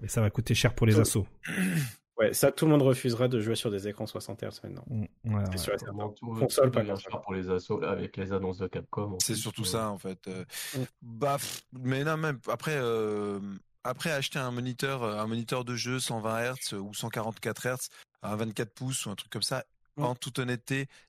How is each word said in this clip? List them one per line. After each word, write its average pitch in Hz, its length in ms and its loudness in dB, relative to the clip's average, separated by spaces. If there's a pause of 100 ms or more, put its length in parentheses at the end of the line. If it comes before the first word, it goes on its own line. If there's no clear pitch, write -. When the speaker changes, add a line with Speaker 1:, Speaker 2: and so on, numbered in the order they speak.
Speaker 1:
Et 107 60 -6
ça - 120 0
va 104 100 6
coûter - 260 0
cher - 180 4
pour - 120 4
les 110 80 10
Speaker 2:
Tout 107 60 10
Speaker 1:
assos. 107 260 4 (920)
Speaker 2:
Ouais, 110 140 6
ça, - 180 6
tout - 140 0
le 156 80 8
monde 147 100 10
refusera 127 460 4
de 120 120 2
jouer 110 160 2
sur 113 140 0
des 101 160 -2
écrans 104 200 -4
soixante - 360 -8
Hz 104 220 -8
maintenant. 95 240 -12
Speaker 1:
Mm, 110 140 -2
ouais, - 60 -4 (360)
Speaker 2:
C'est 98 80 0
Speaker 1:
ouais. 95 60 -2
Speaker 2:
sûr 101 160 0
et 98 40 -2
certain. 101 160 -8
Speaker 3:
Vraiment, 107 160 -4
tout, - 160 -12
Speaker 2:
Console, 117 400 4
Speaker 3:
tout 127 60 6
Speaker 2:
pas 120 80 4
Speaker 3:
devient 104 140 0
Speaker 2:
console. - 180 -8
Speaker 3:
cher - 80 -6
pour 95 140 -6
les 92 160 -2
assos, 92 280 0
là, 85 120 0
avec 95 260 -4
les 95 160 -4
annonces 92 260 -2
de 95 80 -4
Capcom, 98 480 -6
en 90 60 -8
Speaker 4:
C'est 113 140 0
Speaker 3:
plus, 107 80 -2
Speaker 4:
surtout 113 200 -6
Speaker 3:
euh. 101 40 -2
Speaker 4:
ça, 110 240 0
en 101 80 -6
fait. 95 280 -10
Euh, 92 180 -8 (320)
Speaker 2:
Mm. 131 40 -2 (220)
Speaker 4:
bah, 120 360 0
pff... - 240 -6 (180)
mais 131 220 0
non, 156 140 0
même, 156 220 -2 (100)
après, 120 280 -2
euh, 107 600 0 (480)
après, 127 260 -2
acheter 139 260 -2
un 127 120 -2
moniteur, 127 520 -2
euh, 104 160 -2
un 107 80 0
moniteur 117 380 -2
de 120 100 -4
jeu 120 240 -2
cent 120 220 -2
vingt 110 200 -2
hertz 127 320 -4
ou 101 220 -6
cent 117 160 -6
quarante-quatre 110 560 -4
hertz 127 220 -2 (340)
à 101 100 -4
un 107 40 -2
vingt-quatre 113 360 -2
pouces 131 320 -4
ou 110 60 -6
un 101 40 -6
truc - 160 -14
comme 113 120 -4
ça, 131 220 -2 (320)
Speaker 2:
Mm. 143 80 -2
Speaker 4:
en 123 100 2
toute - 240 -8
honnêteté, 131 480 -2 (220)